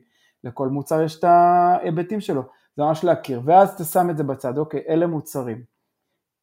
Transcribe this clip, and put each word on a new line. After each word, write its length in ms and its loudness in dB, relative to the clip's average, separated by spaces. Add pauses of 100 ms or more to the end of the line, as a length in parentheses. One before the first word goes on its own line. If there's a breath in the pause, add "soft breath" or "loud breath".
(440)
לכל 240 -6
מוצר 340 -2
יש 160 -4
את 60 -2
ההיבטים 960 2
שלו, 220 -4 (340 soft breath)
זה 60 -4
ממש 220 0
להכיר, 400 0
ואז 300 6
אתה 100 -10
שם 260 0
את 60 -6
זה 60 -4
בצד, 360 -6
אוקיי, 300 -6
אלה 180 0
מוצרים. 560 -6 (800)